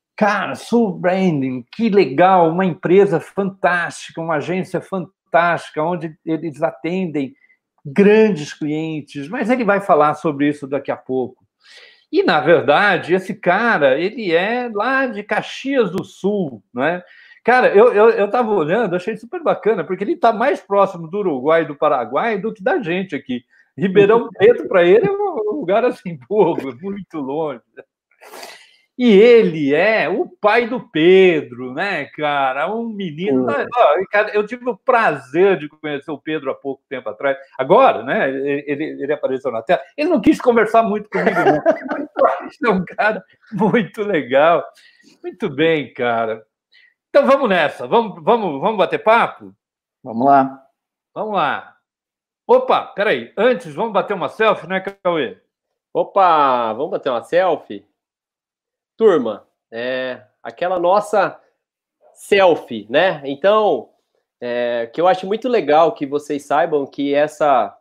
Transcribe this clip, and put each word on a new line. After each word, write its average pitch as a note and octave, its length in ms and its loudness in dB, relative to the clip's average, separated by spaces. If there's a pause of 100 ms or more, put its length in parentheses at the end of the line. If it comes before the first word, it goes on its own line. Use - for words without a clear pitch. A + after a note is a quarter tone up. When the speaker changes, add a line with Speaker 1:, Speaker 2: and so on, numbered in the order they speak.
(160)
Speaker 1:
Cara, G3 400 -2
Soul A3+ 380 -2
Branding, D#3+ 800 -2
que A3+ 180 -2
legal, F3+ 600 4
uma F3+ 160 0
empresa E3+ 540 2
fantástica, F3 1000 -4
uma E3 140 -2
agência D#3+ 460 -4
fantástica, E3+ 1000 -4
onde E3 320 -6 (100)
eles D#3 360 -6
atendem D#3+ 720 -6 (500)
grandes G3 720 4
clientes, D3+ 760 -8
mas A3 220 -6
ele B3 140 0
vai G3 180 0
falar D3+ 320 2
sobre C#3+ 340 -2
isso D3 200 -4
daqui C3+ 240 -6
a A#2 60 -8
pouco. B2+ 460 -8 (680)
E, E4 100 2
na E4 180 2
verdade, D#3 760 2
esse F#3+ 180 -4
cara, F3 680 0
ele G#3 320 -4
é A3+ 400 0
lá C4 360 -2
de G#3 160 -10
Caxias A3 640 -2
do F3+ 140 -6
Sul, F3+ 580 -6 (120)
né? D#3+ 280 -2 (420)
Cara, A#3+ 260 4
eu, G#3 220 6
eu, G#3 200 6
eu G3+ 180 0
tava A#3+ 220 -2
olhando, F#3 440 -2
achei G#3 220 -6
super - 240 -12
bacana, G3+ 420 -2
porque F#3+ 200 -8
ele D4+ 120 -4
tá A#3 160 2
mais A3+ 300 -2
próximo F3 460 -2
do E3+ 120 -10
Uruguai D#3+ 440 0
e - 40 -6
do D3 80 -12
Paraguai D3 640 -2
do G#3 160 -6
que F#3 100 -18
da D4+ 180 0
gente F#3 340 -6
aqui. B2 280 -8 (320)
Ribeirão G3+ 580 4
Speaker 2:
<laughs> - 40 -16
Speaker 1:
Preto, A3+ 300 4
pra F3+ 160 4
ele, G#3 240 6
é G4+ 40 0
um E4+ 400 -4
lugar A3 320 -2
assim, F3+ 380 -6
<laughs> - 80 -20
pouco, E3+ 320 2 (180)
muito G3 380 -12
longe. C#3+ 440 -6 (1300)
E B3 180 4
ele F#3+ 600 6
é F#3 340 2
o A3+ 200 -4
pai A3+ 400 0
do A#3 120 -6 (120)
Pedro, D#3 840 2
né, E3 320 -6 (100)
cara? C#3+ 560 -2
Um A#3 180 -6
menino. G3+ 600 -4
Speaker 2:
Hum. C#4+ 160 -4 (100)
Speaker 1:
Ó, F#3 360 2
cara, G#3 240 0
eu G#3 100 0
tive A#3+ 240 -8
o G#3 80 -6
prazer F#3 800 0
de D3 100 -12
conhecer D3 440 -10
o C#3 80 -10
Pedro D3+ 320 -6
há - 20 -8
pouco C3+ 340 -10
tempo B2+ 220 -10
atrás. C#3 260 -4 (220)
Agora, D#3+ 460 4
né? D#3+ 260 -2
Ele, C#3+ 380 -4
ele, C#3 360 -6
ele C#3+ 100 -2
apareceu C3 380 -4
na A2+ 120 -6
tela. F3 180 -2 (160)
Ele D4+ 120 -2
não D4 120 0
quis D4+ 180 2
conversar A3+ 440 4
muito G#3 260 -6
comigo, F3+ 220 0
não. D#3 320 2
<laughs> D4 580 -4
Mas - 420 -2
é A#3+ 60 2
um F#3 160 0
cara G3+ 380 -4 (280)
muito G#3 520 -2
legal. D3+ 600 2 (600)
Muito D4 260 -8
bem, D3 420 -2
cara. A2+ 540 -4 (640)
Então C#4 140 4
vamos C4+ 240 2
nessa. D3+ 380 -2
Vamos, F3+ 360 -2
vamos, F3+ 380 -2
vamos G#3 160 -2
bater E3 260 -2
papo? E3+ 500 0 (480)
Speaker 2:
Vamos A#2+ 240 -4
lá. C3+ 380 2 (500)
Speaker 1:
Vamos G#3 200 -8
lá. C3+ 420 -4 (720)
Opa, A3 400 2
peraí. E3 480 -4
Antes, G3+ 380 -2
vamos G#3+ 180 -6
bater G3 220 -2
uma D#3+ 160 -6
selfie, - 380 0
né, F#3+ 120 -4
Cauê? F3 580 -4 (560)
Speaker 3:
Opa, C#3+ 800 2
vamos C#3+ 200 -6
bater D#3 180 -4
uma A#2 120 -2
selfie? D#3+ 640 -2 (1080)
Turma, C3+ 500 2 (240)
é, B2+ 520 -6 (200)
aquela F3 380 -4
nossa F#3+ 580 0 (760)
selfie, D#3+ 760 2
né? D#3+ 360 0
Então, F3+ 640 0 (500)
é, A#2+ 540 -4
que D#3+ 80 -4
eu F3 60 4
acho F#3 200 0
muito A3 220 -4
legal D#3+ 440 2
que D3+ 120 -10
vocês C#3+ 400 -6
saibam D3 400 -2
que C#3+ 280 -6
essa, C#3+ 680 0